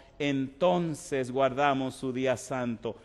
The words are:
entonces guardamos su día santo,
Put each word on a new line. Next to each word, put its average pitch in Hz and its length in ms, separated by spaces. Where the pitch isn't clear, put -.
entonces 143 1120
guardamos 135 680
su 131 160
día 127 240
santo, 120 680